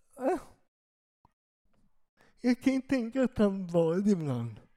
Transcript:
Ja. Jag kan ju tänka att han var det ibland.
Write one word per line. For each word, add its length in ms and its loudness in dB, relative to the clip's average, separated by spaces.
Ja. 240 -2
Jag 200 2
kan 120 2
ju 80 0
tänka 420 -2
att 140 -4
han 300 0
var 280 2
det 160 2
ibland. 480 -2